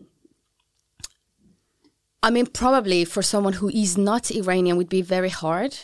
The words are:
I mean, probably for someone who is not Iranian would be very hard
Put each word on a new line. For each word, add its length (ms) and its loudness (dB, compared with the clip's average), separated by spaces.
I 100 2
mean, 160 2
probably 580 2
for 160 -4
someone 320 0
who 160 -2
is 280 0
not 340 0
Iranian 460 0
would 120 0
be 120 2
very 280 0
hard 540 -4